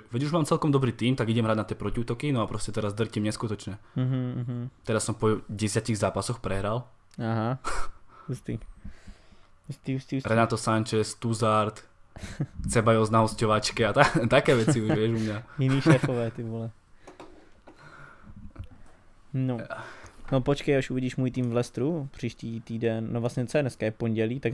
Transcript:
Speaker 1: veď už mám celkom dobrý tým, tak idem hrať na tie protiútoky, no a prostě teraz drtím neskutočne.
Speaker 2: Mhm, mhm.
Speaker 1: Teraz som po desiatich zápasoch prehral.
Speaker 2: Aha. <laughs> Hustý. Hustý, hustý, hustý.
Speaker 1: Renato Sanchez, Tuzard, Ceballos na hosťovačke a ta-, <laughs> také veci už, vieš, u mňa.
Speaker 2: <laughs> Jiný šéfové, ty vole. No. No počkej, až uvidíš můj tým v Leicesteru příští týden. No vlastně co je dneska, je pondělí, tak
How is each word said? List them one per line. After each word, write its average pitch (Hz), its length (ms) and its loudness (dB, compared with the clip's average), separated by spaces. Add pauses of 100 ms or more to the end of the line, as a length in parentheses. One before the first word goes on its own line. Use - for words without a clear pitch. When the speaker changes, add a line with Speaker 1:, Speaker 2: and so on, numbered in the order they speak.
(120)
Speaker 1:
veď 120 100 -2
už 147 100 -2
mám 165 120 4
celkom 160 260 2
dobrý 135 220 4
tým, 123 240 2
tak 113 120 0
idem 113 160 2
hrať 110 120 2
na 104 80 0
tie - 100 -6
protiútoky, 117 580 -2
no 120 100 2
a 101 40 0
prostě 104 260 -4
teraz 104 220 -2
drtím 104 300 -2
neskutočne. 104 540 -4 (180)
Speaker 2:
Mhm, 127 420 0
mhm. 120 300 -6 (160)
Speaker 1:
Teraz 110 200 0
som 104 100 -2
po 110 340 2
desiatich 110 500 -2
zápasoch 98 420 -2
prehral. 101 420 -2 (360)
Speaker 2:
Aha. 113 400 -2 (340)
<laughs> - 360 -18
Hustý. 117 300 -6 (1080)
Hustý, 135 260 -6
hustý, 131 220 -4
hustý. 135 120 -4
Speaker 1:
Renato 113 280 4
Sanchez, 110 580 0
Tuzard, 110 680 0 (880)
Ceballos 113 420 4
na 113 100 4
hosťovačke 107 680 2
a 104 60 2
ta-, 135 360 4
<laughs> - 20 -
také 143 240 6
veci 120 260 4
už, 107 100 0
vieš, 110 200 2
u 113 80 0
mňa. 107 180 -2 (140)
Speaker 2:
<laughs> - 80 -10
Jiný 135 220 2
šéfové, 127 500 2
ty 120 120 -10
vole. 113 280 -6 (2500)
No. 131 260 -2 (760)
No 135 80 4
počkej, 143 360 2
až 131 140 0
uvidíš 127 260 -4
můj 127 140 0
tým 123 200 -2
v 113 40 -2
Leicesteru 135 580 -2
příští 113 480 -8
týden. 113 520 -2
No 117 80 -2
vlastně 120 260 -2
co 151 120 0
je 147 40 4
dneska, 120 240 -2
je 110 40 0
pondělí, 113 500 0
tak 117 140 -2